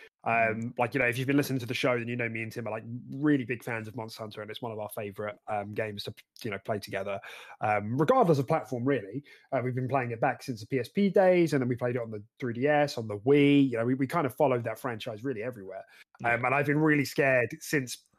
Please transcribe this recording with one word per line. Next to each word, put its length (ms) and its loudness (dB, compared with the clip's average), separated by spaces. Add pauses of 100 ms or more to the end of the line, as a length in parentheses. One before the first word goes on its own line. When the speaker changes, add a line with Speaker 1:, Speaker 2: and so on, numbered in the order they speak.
(260)
Speaker 1:
Mm. 260 2
Speaker 2:
Um, 260 -6
like, 160 0
you 60 0
know, 60 2
if 120 0
you've 100 -2
been 100 4
listening 220 0
to 60 -10
the 80 -6
show, 240 0
then 120 -6
you 80 -4
know 100 -2
me 140 -6
and 100 -8
Tim 160 -8
are, 40 -6
like, 120 -8 (260)
really 360 2
big 180 -6
fans 240 -6
of 80 -14
Monster 280 -10
Hunter, 180 -12
and 100 -10
it's 100 -12
one 120 -8
of 60 -8
our 100 -8
favorite, 480 -8 (100)
um, 260 -4
games 300 -6
to, 100 -10 (300)
you 80 -6
know, 140 -6
play 140 -2
together, 380 -6 (440)
um, 360 0
regardless 400 4
of 100 0
platform, 360 -2
really. 400 -2 (300)
Uh, 100 0
we've 120 -2
been 120 -4
playing 240 0
it 80 -6
back 240 0
since 160 -8
the 80 -14
P 120 -2
S 100 -6
P 200 2
days, 440 6
and 80 4
then 80 0
we 80 0
played 180 -2
it 60 -2
on 100 -8
the 100 -8 (180)
three 140 -4
D 140 0
S, 300 4
on 100 -6
the 120 -6
Wii. 500 8
You 80 -4
know, 80 0
we, 80 2
we 140 -2
kind 180 0
of 100 -4
followed 300 2
that 120 -6
franchise 460 -8
really 200 -4
everywhere. 400 -10 (360)
Speaker 1:
Yeah. 140 2
Speaker 2:
Um, 100 0
and 100 2
I've 120 2
been 140 2
really 260 4
scared 560 2
since 420 -4 (160)